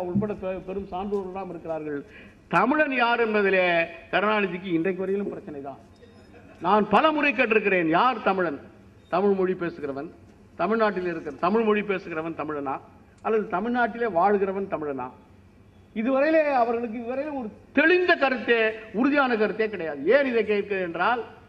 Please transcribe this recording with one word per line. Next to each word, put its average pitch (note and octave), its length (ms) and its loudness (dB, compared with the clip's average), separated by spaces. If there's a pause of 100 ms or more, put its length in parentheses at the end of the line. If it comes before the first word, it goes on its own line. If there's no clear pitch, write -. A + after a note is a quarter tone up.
உள்பட G3+ 320 -2
பெ-, F#3+ 260 -6
பெரும் F#3+ 260 -8
சான்றோர்களெல்லாம் F#3+ 600 -6
இருக்கிறார்கள். D#3+ 480 -8 (540)
தமிழன் C4+ 480 4
யார் A#3 240 2
என்பதிலே G3 360 2 (500)
கருணாநிதிக்கு F#3+ 640 0
இன்றைக்கு F#3 260 -2
வரையிலும் G3 300 -4
பிரச்சனை D3 340 -14
தான். C3 120 -14 (840)
நான் G3+ 180 4 (100)
பல B3+ 100 6 (120)
முறை D4 220 2
கேட்டிருக்கிறேன், G3 500 2 (100)
யார் A3+ 300 2
தமிழன்? F3+ 300 0 (560)
தமிழ் G3 240 4
மொழி F#3 240 0
பேசுகிறவன், D3 480 -8 (520)
தமிழ்நாட்டில் G3 500 0
இருக்கிற D3 240 -10 (100)
தமிழ் A3 220 2
மொழி G#3 240 2
பேசுகிறவன் E3 500 -6
தமிழனா, D3 340 -6 (460)
அல்லது G#3+ 240 0 (100)
தமிழ்நாட்டிலே A#3 600 -2
வாழ்கிறவன் G3 560 2
தமிழனா? C#3 340 -6 (920)
இதுவரையிலே C#4 420 2 (200)
அவர்களுக்கு A#3 380 -4
இதுவரையிலே C4+ 400 -6
ஒரு A3 80 -8 (300)
தெளிந்த F4 340 4 (100)
கருத்தே, A#3 380 2 (320)
உறுதியான C4+ 440 2
கருத்தே G#3+ 380 0
கிடையாது. D#3 260 -6 (140)
ஏன் C#4 160 4
இதை A3+ 140 2
கேட்கிறேன் G3 440 -2
என்றால், F#3+ 320 0 (280)